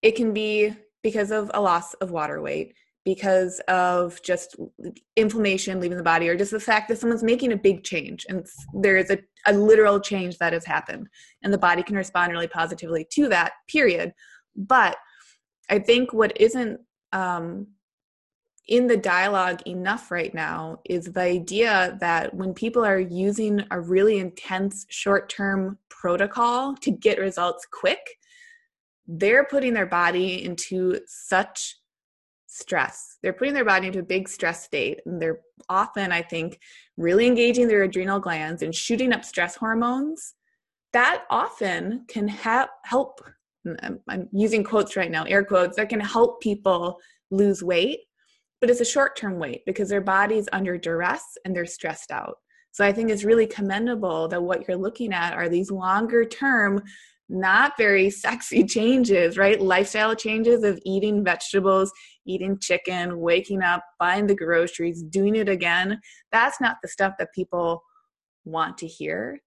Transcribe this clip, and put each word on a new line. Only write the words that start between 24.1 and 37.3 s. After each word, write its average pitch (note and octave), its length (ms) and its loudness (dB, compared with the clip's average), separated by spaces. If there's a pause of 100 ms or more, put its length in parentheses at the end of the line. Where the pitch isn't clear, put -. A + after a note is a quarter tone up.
intense F#3+ 720 -6
short-term G3 880 -2 (100)
protocol A#3+ 920 -2
to - 80 -2
get - 280 0
results F3+ 540 -4
quick, - 460 -4 (880)
they're G3+ 380 4
putting C4+ 280 0
their G3+ 140 0
body F3+ 580 0
into F3+ 640 -4
such - 680 -4 (720)
stress. - 760 -6
They're F#3 100 -2
putting C#4 220 -2
their C4 100 0
body F#3+ 220 2
into F#3 140 -4
a F3 40 -8
big F#3+ 240 -2
stress - 360 -6
state, - 420 -4
and E3+ 140 -8
they're E3 200 -4 (280)
often, F#3+ 440 -2
I E3+ 100 0
think, E3 360 -8 (380)
really F3+ 300 4
engaging A#3+ 420 4